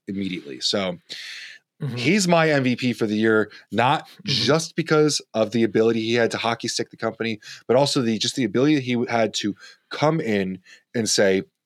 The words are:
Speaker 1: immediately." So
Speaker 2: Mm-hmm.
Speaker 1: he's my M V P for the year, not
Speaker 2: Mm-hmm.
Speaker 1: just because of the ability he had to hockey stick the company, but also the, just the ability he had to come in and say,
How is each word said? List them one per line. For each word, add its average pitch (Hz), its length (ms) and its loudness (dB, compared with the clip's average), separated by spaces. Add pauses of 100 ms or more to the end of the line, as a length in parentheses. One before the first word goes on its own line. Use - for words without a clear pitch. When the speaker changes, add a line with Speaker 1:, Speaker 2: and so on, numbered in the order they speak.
Speaker 1:
immediately." 90 540 -8
So 92 380 -2 (840)
Speaker 2:
Mm-hmm. 123 140 -6
Speaker 1:
he's 175 320 0
my 165 220 4
M 143 120 2
V 123 140 0
P 123 160 -2
for 113 140 -2
the 107 100 0
year, 107 340 4 (220)
not 131 360 2
Speaker 2:
Mm-hmm. - 180 -20
Speaker 1:
just 139 500 0
because 151 460 2 (100)
of 107 200 0
the 117 100 2
ability 110 400 2
he 113 100 -2
had 117 200 2
to - 40 -6
hockey 113 320 -2
stick - 220 -6
the - 80 -20
company, 110 420 -4 (260)
but 117 80 2
also 139 280 2
the, 113 160 0
just - 180 -4
the 135 80 0
ability 131 360 2
he 123 280 -2
had 113 260 0
to 104 220 -4 (340)
come 160 300 0
in 98 400 -2 (340)
and 110 140 -2
say, 98 340 2 (240)